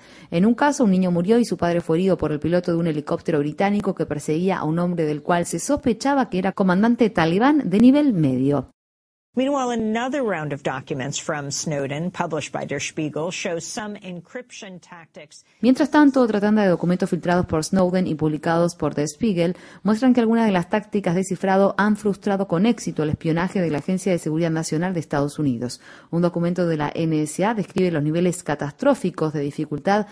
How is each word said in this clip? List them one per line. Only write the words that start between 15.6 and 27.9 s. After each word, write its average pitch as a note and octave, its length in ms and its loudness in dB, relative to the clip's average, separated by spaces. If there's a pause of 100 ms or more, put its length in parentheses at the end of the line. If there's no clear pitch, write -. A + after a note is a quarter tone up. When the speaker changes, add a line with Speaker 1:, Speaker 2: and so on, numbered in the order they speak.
Speaker 1:
tanto, C#4+ 300 6
otra G#3+ 180 2
tanda G#3 220 2
de G3 80 4
documentos F3+ 400 0
filtrados F3 360 0
por D#3+ 160 -2
Snowden F#3 460 0
y D#3+ 80 -2
publicados D#3+ 600 0
por D3 200 -4
Der D3 140 -2
Spiegel F3 480 -2 (260)
muestran A3+ 300 4
que A#3+ 80 2
algunas A3+ 240 2
de G#3 80 2
las F3 160 0
tácticas G3 460 -2
de F#3+ 100 0
cifrado F#3+ 520 2
han G#3 200 2
frustrado G3 500 -2
con F3 180 2
éxito G#3 380 0
el D3+ 60 0
espionaje E3 500 -2
de E3+ 120 0
la C#3+ 80 -2
Agencia F#3 340 -2
de E3 60 0
Seguridad D#3+ 320 0
Nacional D#3+ 420 -2
de E3+ 80 -2
Estados D3 360 -2
Unidos. B2 440 -2 (300)
Un E3+ 100 0
documento F3 440 0
de E3 120 0
la D3 180 -2
N D#3+ 260 0
S D3+ 220 -2
A A3 100 0
describe F#3 380 -2